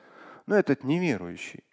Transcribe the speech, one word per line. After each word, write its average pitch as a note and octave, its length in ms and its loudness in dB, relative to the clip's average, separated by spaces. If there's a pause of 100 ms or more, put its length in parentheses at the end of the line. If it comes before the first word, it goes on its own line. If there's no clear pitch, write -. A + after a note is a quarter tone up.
(480)
Но G#3 80 4
этот D#3 280 2
неверующий B2 880 -2